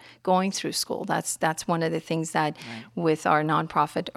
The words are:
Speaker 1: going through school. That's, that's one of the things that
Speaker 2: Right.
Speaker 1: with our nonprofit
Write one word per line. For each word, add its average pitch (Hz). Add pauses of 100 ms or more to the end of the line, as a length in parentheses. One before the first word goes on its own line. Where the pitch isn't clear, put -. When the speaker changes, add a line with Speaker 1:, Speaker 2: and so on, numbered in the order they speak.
(240)
Speaker 1:
going 185
through -
school. -
That's, 165
that's 165
one 165
of 160
the 160
things 160
that 156 (120)
Speaker 2:
Right. 113 (100)
Speaker 1:
with 160
our 156
nonprofit 156